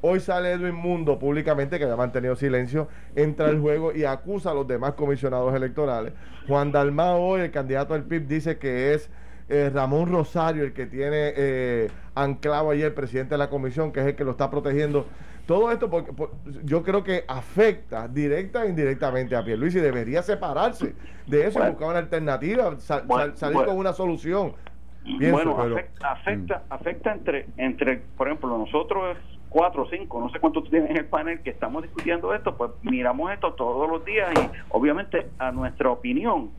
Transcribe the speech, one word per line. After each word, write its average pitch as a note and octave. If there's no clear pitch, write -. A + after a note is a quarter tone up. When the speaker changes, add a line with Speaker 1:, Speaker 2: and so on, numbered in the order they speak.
Speaker 1:
Hoy F3+
sale F3+
Edwin F3
Mundo E3+
públicamente, C#3+
que D3
había A#2+
mantenido B2
silencio, C3
entra D3+
al D3+
juego D3+
y D3+
acusa F3
a D#3
los C#3
demás B2+
comisionados C3+
electorales. C3
Juan C#3+
Dalmao D3
hoy, F#3
el D#3+
candidato C#3
del D3+
pip, D#3
dice D3+
que C3
es, D3+
eh, C#3+
Ramón C#3+
Rosario D#3+
el C3
que C3
tiene, D3
eh, B2+
anclado D3
allí D3
el D3+
presidente C3
de C#3+
la C#3+
comisión, C#3
que C#3
es C3+
el C#3
que D3
lo C3
está C3+
protegiendo. C#3+
Todo G#3
esto A#3
porque, E3
por-, D3
yo D#3
creo F#3+
que F#3
afecta B2+
directa D3+
e G#3+
indirectamente C3
a A2+
Pierluisi. B2+
Debería B2+
separarse F#3+
de D3
eso G3+
y A#3
Speaker 2:
Bueno. -
Speaker 1:
buscar D#3
una F3
alternativa, D#3
sal-, C#3+
Speaker 2:
Bueno, B2+
Speaker 1:
sal-, D3
salir D3
Speaker 2:
bueno. G#3+
Speaker 1:
con F#3+
una F#3+
solución. E3+
Pienso, C#3+
Speaker 2:
Bueno, D#3+
Speaker 1:
pero A#2
Speaker 2:
afecta, -
afecta, G3
Speaker 3:
Mm. -
Speaker 2:
afecta E3+
entre, D#3
entre, B2+
por C3
ejemplo, C3+
nosotros E3+
cuatro D#3+
o -
cinco, F3
no B2
sé D#3+
cuántos D#3
tú -
tienes D3+
en D#3
el D#3
panel, D#3+
que B2+
estamos B2+
discutiendo E3+
esto, G#3
pues A#2+
miramos B2+
esto F#3
todos B2+
los D#3+
días G3+
y C#3+
obviamente D3
a C3
nuestra B2+
opinión D3